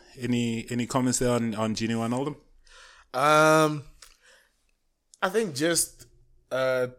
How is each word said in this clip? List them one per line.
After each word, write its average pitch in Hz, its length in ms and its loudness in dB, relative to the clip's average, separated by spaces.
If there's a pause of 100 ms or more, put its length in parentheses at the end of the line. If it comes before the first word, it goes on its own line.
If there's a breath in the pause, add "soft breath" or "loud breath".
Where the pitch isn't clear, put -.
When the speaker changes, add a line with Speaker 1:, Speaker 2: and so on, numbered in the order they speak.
(180)
Speaker 1:
any, 120 540 -2
any 120 160 -4
comments 127 320 0
there 123 120 2
on, 117 240 -2
on 110 200 -2
Gini 110 180 -4
Wijnaldum? 123 440 -4 (760 loud breath)
Speaker 2:
Um, 151 720 4 (1400 soft breath)
I 185 80 -2
think 190 260 -2
just, 160 500 -2 (460)
uh, 127 360 0 (120)